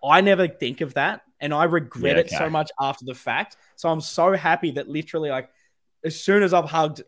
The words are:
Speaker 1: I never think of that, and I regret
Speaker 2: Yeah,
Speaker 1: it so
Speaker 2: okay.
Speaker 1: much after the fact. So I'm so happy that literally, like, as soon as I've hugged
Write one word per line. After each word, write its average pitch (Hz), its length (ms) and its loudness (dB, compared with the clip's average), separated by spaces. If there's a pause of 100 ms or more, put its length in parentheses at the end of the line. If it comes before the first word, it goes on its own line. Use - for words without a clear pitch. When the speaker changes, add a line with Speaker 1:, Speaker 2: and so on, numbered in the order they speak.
Speaker 1:
I 156 180 6
never 190 260 4
think 156 340 -6
of 139 140 -6
that, 143 260 -2 (180)
and 147 140 -6
I 156 120 2
regret 147 500 0
Speaker 2:
Yeah, 170 80 4
Speaker 1:
it - 80 -4
so - 60 -4
Speaker 2:
okay. 156 120 -2
Speaker 1:
much 156 300 -2
after 135 260 -4
the 131 80 -8
fact. 135 440 -6 (180)
So 165 140 -2
I'm 160 120 0
so 180 320 2
happy 165 380 0
that 139 180 -8
literally, 156 400 -6
like, 131 200 -6 (540)
as 160 160 -6
soon 202 240 4
as 180 100 2
I've 170 160 4
hugged 156 380 -2